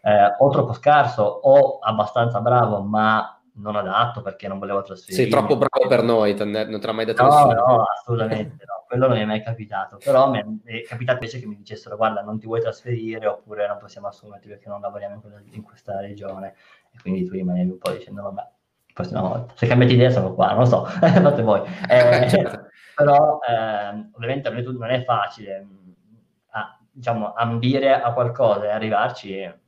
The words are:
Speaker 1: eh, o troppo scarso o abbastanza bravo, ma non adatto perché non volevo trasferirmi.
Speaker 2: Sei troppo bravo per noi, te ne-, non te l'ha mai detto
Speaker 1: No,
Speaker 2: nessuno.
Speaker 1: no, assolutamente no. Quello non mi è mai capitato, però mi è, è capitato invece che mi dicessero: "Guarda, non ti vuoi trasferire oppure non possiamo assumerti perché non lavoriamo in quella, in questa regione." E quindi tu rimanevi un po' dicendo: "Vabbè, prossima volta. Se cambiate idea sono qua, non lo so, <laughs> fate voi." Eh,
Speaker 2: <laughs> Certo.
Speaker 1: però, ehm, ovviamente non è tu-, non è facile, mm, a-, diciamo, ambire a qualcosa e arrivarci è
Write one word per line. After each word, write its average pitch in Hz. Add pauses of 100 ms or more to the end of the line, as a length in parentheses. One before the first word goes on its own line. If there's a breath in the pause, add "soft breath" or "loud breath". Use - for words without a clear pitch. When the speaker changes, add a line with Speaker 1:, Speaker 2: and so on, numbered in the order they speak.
Speaker 1:
eh, 104
o 139
troppo 127
scarso 143
o 135
abbastanza 110
bravo, 110
ma 107 (180)
non 104
adatto 104
perché 98
non 98
volevo 98
trasferirmi. -
Speaker 2:
Sei 107
troppo 139
bravo -
per 120
noi, 110
te 104
ne-, 107
non 107
te 107
l'ha 110
mai 110
detto 110
Speaker 1:
No, 135
Speaker 2:
nessuno. 143
Speaker 1:
no, 117 (160)
assolutamente 110
no. -
Quello 127
non 120
mi 107
è 107
mai 107
capitato, 104
però 135
mi 117
è, 107
è 117
capitato 123
invece 123
che 110
mi 104
dicessero: 104
"Guarda, 107
non 107
ti 107
vuoi 113
trasferire 113
oppure 104
non 101
possiamo 101
assumerti 104
perché 104
non 101
lavoriamo 101
in 104
quella, 104 (100)
in 107
questa -
regione." 98 (380 soft breath)
E -
quindi 92
tu -
rimanevi 90
un -
po' 95
dicendo: 101
"Vabbè, 98 (460)
prossima -
volta. -
Se 120
cambiate 123
idea 123
sono 95
qua, -
non 107
lo 127
so, -
<laughs> -
fate 147
voi." 107 (280 loud breath)
Eh, 123
Speaker 2:
<laughs> -
Certo. - (260 soft breath)
Speaker 1:
però, 147
ehm, 107
ovviamente 131
non 113
è 123
tu-, 123
non 117
è 123
facile, 101
mm, 95 (600)
a-, - (120)
diciamo, 113
ambire 123
a 120
qualcosa 120
e 104
arrivarci 107
è 92 (120)